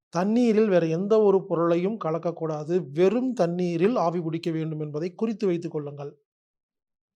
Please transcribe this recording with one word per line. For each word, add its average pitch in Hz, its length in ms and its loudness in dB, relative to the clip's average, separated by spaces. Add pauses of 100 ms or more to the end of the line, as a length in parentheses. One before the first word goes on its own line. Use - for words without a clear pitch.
தண்ணீரில் 214 580 2
வேற 175 200 4
எந்த 202 340 2
ஒரு 190 240 4
பொருளையும் 170 540 0
கலக்கக்கூடாது. 160 920 -4
வெறும் 208 420 2
தண்ணீரில் 175 640 0
ஆவி 175 260 0
பிடிக்க 165 300 -4
வேண்டும் 160 280 -4
என்பதை 151 340 -6
குறித்து 220 340 -4
வைத்துக் 170 240 -2
கொள்ளுங்கள். 143 460 -10 (1000)